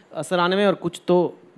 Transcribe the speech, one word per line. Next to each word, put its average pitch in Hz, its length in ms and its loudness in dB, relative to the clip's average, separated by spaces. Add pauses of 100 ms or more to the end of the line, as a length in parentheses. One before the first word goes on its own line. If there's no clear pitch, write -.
(160)
असर 170 240 -4
आने 180 160 2
में, 202 120 2
और 175 80 2
कुछ - 320 -8
तो 175 300 2 (200)